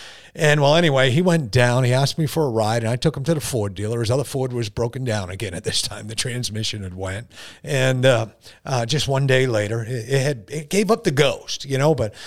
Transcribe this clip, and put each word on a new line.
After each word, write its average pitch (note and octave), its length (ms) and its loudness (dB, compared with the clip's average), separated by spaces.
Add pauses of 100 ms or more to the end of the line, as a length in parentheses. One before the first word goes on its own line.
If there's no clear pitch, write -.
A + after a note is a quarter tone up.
(340)
and D3+ 260 4
well, C#3+ 160 6
anyway, C3+ 340 4
he C3+ 120 2
went E3+ 280 2
down. B2 320 4
He B2 100 2
asked C3+ 240 0
me D#3+ 100 0
for D#3+ 180 0
a C3+ 60 0
ride, A2 340 2
and A2+ 80 0
I B2+ 40 -2
took D3+ 200 -2
him C#3 80 -6
to E3 100 2
the D3 60 -2
Ford G#2 340 -2
dealer. G#2 260 -4
His A2 100 0
other C3+ 140 2
Ford C3 280 -4
was A#2 160 -4
broken A#2 360 -4
down G#2 260 -2
again F#2+ 220 -8
at A2 120 -8
this - 180 -2
time. G#2 240 -8
The G#2+ 80 -10
transmission A2 680 -6
had F2+ 100 -10
went. F#2+ 340 -8 (360)
And, C3 420 2
uh, A#2 200 4 (380)
uh, B2 220 -2
just C3 220 -2
one C#3 180 0
day C3 220 4
later, A2 340 -2
it, G#2 60 -10 (200)
it C3+ 140 0
had, B2+ 260 -4
it D3+ 220 -10
gave G3+ 220 2
up A3+ 100 0
the F3+ 80 -2
ghost, C#3 540 0
you C#3 120 -4
know, D3 180 4
but A#2+ 200 -2 (120)